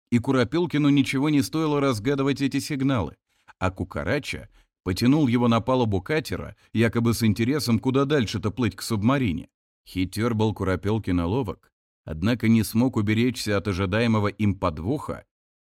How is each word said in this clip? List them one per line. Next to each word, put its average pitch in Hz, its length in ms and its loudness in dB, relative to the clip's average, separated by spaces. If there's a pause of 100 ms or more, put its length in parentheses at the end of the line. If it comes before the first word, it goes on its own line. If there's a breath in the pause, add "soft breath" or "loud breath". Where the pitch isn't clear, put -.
(120)
и 120 80 4
Куропёлкину 143 720 2
ничего 139 400 2
не 143 120 4
стоило 151 380 0
разгадывать 139 640 0
эти 139 180 0
сигналы, 135 560 -2 (440 soft breath)
а 92 120 0
Кукарача 87 800 -6 (340)
потянул 127 440 2
его 120 200 2
на 117 140 2
палубу 117 400 0
катера, - 540 -6 (180 soft breath)
якобы 117 400 2
с 113 100 -2
интересом, 113 560 2
куда 131 260 2
дальше-то 113 460 -2
плыть 113 240 -2
к - 60 -16
субмарине. 113 680 -2 (400)
Хитёр 101 460 -2
был 110 200 2
Куропёлкин 92 680 -2
и - 20 -2
ловок, 98 480 -6 (320)
однако 107 440 -2
не 113 160 6
смог 117 340 0
уберечься 107 600 0
от 101 100 -2
ожидаемого 104 600 0
им 104 280 0
подвоха 80 680 -6 (460)